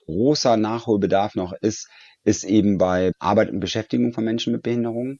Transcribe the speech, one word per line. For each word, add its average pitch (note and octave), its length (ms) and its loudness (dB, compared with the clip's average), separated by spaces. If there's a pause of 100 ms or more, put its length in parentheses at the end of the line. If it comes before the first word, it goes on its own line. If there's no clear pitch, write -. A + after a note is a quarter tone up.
großer A#2 520 2
Nachholbedarf G#2+ 800 0
noch F#2 180 -6
ist, - 340 -4 (360)
ist G#2+ 200 0
eben G2 340 2
bei F#2 420 2
Arbeit G#2 320 2
und F#2+ 80 -6
Beschäftigung A#2+ 540 -2
von A2 100 -4
Menschen A#2 300 -2
mit A#2 100 -6
Behinderungen. A#2+ 560 -4